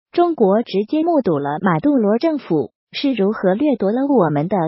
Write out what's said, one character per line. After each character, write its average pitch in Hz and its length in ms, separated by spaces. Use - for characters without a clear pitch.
中 339 220
国 208 280
直 196 240
接 311 160
目 330 200
睹 160 160
了 143 240
马 175 160
杜 285 180
罗 214 220
政 320 180
府 156 360
是 269 220
如 202 180
何 185 220
掠 277 220
夺 202 140
了 254 160
我 233 220
们 151 200
的 208 80